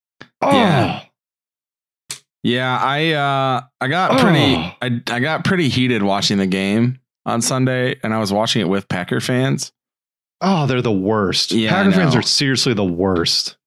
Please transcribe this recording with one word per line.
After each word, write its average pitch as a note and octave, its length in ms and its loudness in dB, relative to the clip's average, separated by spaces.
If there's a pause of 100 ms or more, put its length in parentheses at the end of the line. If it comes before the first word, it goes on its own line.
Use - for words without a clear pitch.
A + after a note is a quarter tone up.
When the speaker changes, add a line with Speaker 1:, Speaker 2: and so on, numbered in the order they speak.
(420)
Speaker 1:
Oh. C4+ 100 0
Speaker 2:
Yeah. F3+ 500 2 (1400)
Yeah, B2+ 400 -2
I, C#3+ 320 0
uh, C3+ 480 0 (200)
I C3 80 -2
got F#3 320 2
pretty, D3 340 4
Speaker 1:
Oh. - 160 -6 (100)
Speaker 2:
I, A#2+ 200 -4 (120)
I A#2+ 60 -2
got D#3 240 -2
pretty F3 240 0
heated A#2+ 360 0
watching G2+ 340 0
the F#2+ 100 2
game G2+ 540 0 (240)
on A#2 160 -2
Sunday, B2+ 600 -2
and A2 120 -4
I A2 60 -2
was G2+ 120 -2
watching A2 300 0
it F2 80 0
with G2 180 -2
Packer F#2 320 -4
fans. C3 540 -2 (680)
Speaker 1:
Oh, F3 260 0
they're B2+ 160 0
the A#2 100 0
worst. G2 600 0
Speaker 2:
Yeah, A2 200 0
I F#3+ 120 2
Speaker 1:
Packer G3 80 4
fans F3 220 2
Speaker 2:
know. A#2+ 60 2
Speaker 1:
are - 40 -2
seriously C3+ 500 0
the G2+ 120 0
worst. F2+ 800 -2